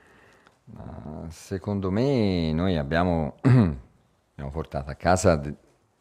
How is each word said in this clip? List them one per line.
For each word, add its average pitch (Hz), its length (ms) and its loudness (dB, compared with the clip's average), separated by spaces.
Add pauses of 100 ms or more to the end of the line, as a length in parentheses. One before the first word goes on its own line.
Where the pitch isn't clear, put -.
(640)
Ma - 640 -16
secondo 95 640 -4
me 101 600 0
noi 87 240 0
abbiamo, 80 640 -2
<clears throat> - 40 -20
abbiamo 80 1080 0
portato 73 380 -8
a 69 60 -10
casa 87 420 4
de-, 71 180 -6 (460)